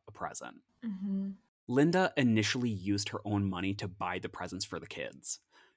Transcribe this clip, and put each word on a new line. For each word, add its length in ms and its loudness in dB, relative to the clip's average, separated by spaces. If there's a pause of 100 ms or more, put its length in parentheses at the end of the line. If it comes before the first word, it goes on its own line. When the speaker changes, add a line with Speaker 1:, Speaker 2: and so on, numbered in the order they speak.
Speaker 1:
a 20 -16
present." 500 -10 (220)
Speaker 2:
Mm-hmm. 480 -2 (360)
Speaker 1:
Linda 500 6
initially 520 4
used 400 -2
her 140 -4
own 260 2
money 260 0
to 120 -4
buy 320 -4
the 80 -4
presents 380 -6
for 120 -6
the 100 -10
kids. 520 -8 (380)